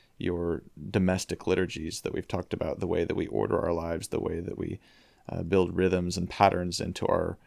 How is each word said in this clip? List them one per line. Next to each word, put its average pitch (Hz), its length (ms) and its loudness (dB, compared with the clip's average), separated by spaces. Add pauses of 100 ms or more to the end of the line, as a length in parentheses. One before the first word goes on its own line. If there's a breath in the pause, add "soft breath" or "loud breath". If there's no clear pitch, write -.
(180 soft breath)
your 85 460 -2 (260)
domestic 92 580 0
liturgies 87 540 0
that 87 120 -4
we've 87 140 -4
talked - 260 -4
about, - 260 -2
the 90 80 -2
way 85 160 2
that - 120 0
we 85 120 -2
order 52 320 0
our 85 140 2
lives, 82 360 -2
the - 120 -2
way 82 180 -2
that - 180 -8
we, 85 220 -6 (480 soft breath)
uh, 85 160 -4
build 90 320 4
rhythms 90 420 2
and 90 120 -2
patterns 90 500 4
into - 280 -2
our 87 400 2